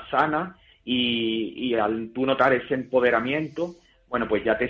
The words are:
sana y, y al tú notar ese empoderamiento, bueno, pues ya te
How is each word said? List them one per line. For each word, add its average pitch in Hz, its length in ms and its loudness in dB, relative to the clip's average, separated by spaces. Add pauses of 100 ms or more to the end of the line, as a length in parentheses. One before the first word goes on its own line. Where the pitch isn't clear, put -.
(100)
sana 156 460 0 (280)
y, 117 720 -2
y 120 180 -2
al 113 400 0
tú 127 100 -2
notar 131 280 4
ese 123 220 0
empoderamiento, 131 1000 0 (340)
bueno, 117 200 -2
pues 104 160 0
ya 110 120 2
te 123 140 -2